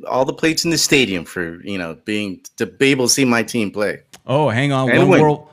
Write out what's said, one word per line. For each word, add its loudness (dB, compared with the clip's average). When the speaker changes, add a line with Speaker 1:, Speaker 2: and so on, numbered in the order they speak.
Speaker 1:
all 0
the -2
plates -2
in -2
the 0
stadium 0
for, -10
you -8
know, -8
being, -6
to -4
be 0
able 2
to 2
see 2
my 2
team -4
play. -4
Speaker 2:
Oh, 0
hang 0
on. 0
Speaker 1:
And 2
Speaker 2:
One 4
Speaker 1:
win. 6
Speaker 2:
world, 2